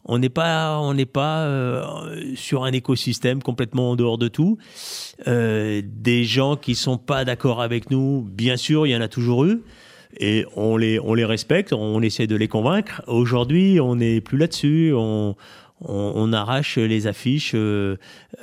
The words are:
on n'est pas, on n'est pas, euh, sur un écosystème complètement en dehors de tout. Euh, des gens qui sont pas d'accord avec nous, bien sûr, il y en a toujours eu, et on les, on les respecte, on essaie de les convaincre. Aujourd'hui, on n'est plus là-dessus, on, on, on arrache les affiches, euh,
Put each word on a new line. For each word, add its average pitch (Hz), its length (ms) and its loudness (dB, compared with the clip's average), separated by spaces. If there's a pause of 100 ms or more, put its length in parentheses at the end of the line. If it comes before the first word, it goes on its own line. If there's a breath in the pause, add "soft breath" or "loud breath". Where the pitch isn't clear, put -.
on 120 160 0
n'est 127 80 2
pas, 160 520 0
on 143 140 0
n'est 139 120 2
pas, 156 400 -2
euh, 143 920 -4
sur 131 300 -4
un 131 80 0
écosystème 127 680 -2
complètement 123 500 -2
en 123 40 0
dehors 117 220 2
de 120 100 0
tout. 180 300 2 (720 loud breath)
Euh, 110 580 0
des 113 400 2
gens 135 320 2
qui 120 180 -2
sont 127 220 -2
pas 135 260 -2
d'accord 123 380 -2
avec 117 300 -2
nous, 135 380 0
bien 117 280 0
sûr, 151 280 2
il 143 40 2
y 123 60 2
en 113 60 0
a 110 60 -2
toujours 123 380 2
eu, 226 160 2 (580 loud breath)
et 107 260 2 (120)
on 110 180 2
les, 110 240 2
on 110 140 0
les 113 120 4
respecte, 143 460 0
on 107 300 0
essaie 113 260 0
de 110 80 0
les 107 140 2
convaincre. 160 580 0
Aujourd'hui, 127 720 4
on 127 160 2
n'est 113 240 0
plus 131 180 -4
là-dessus, 156 560 2
on, 107 440 0 (420 loud breath)
on, 101 360 -6
on 110 180 0
arrache 120 440 -2
les 110 300 0
affiches, 127 480 -2
euh, 104 400 0 (460 loud breath)